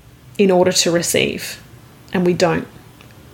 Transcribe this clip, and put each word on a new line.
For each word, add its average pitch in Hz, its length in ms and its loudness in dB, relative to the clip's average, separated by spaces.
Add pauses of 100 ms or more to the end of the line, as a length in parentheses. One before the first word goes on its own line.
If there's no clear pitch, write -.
(360)
in 196 140 4
order 180 220 4
to 175 180 0
receive. - 720 -2 (500)
And 180 140 0
we 180 80 2
don't. 160 320 -2 (680)